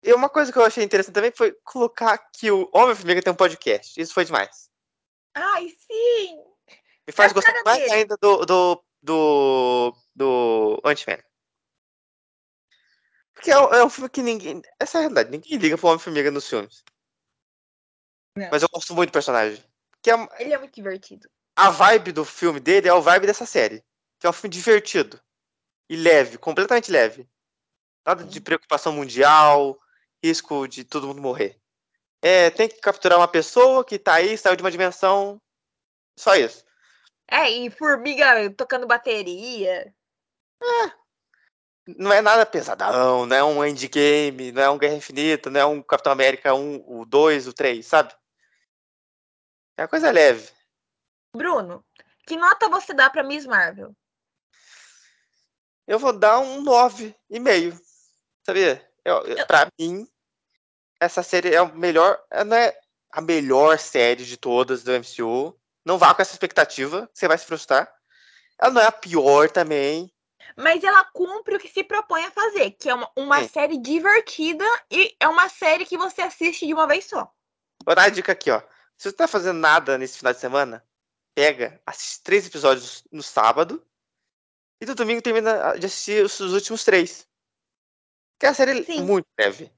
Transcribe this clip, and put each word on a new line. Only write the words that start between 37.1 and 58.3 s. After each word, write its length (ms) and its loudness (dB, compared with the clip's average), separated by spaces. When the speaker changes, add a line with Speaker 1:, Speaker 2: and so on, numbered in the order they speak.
Speaker 2:
É, 220 0
e 200 -8
formiga 840 0
tocando 320 -6
bateria. 1080 -6
Speaker 1:
É. 440 -4
Não 140 0
é 80 6
nada 240 4
pesadão, 840 -2
não 100 0
é 80 4
um 200 0
Endgame, 840 -2
não 100 -6
é 80 4
um 100 0
Guerra 180 -2
Infinita, 520 -4
não 120 -2
é 40 4
um 160 -2
Capitão 300 -2
América 420 0
um, 320 -4
o 200 -16
dois, 420 2
o 60 -14
três, 340 -4
sabe? 260 0
É 60 -8
uma 60 -8
coisa 220 0
leve. 400 4
Speaker 2:
Bruno, 520 -6
que 100 -10
nota 320 0
você 240 -4
dá 160 2
pra 140 -4
Miss 240 -10
Marvel? 480 -4
Speaker 1:
Eu 140 -4
vou 120 0
dar 280 4
um 200 -6
nove 540 2
e 80 -10
meio, 400 0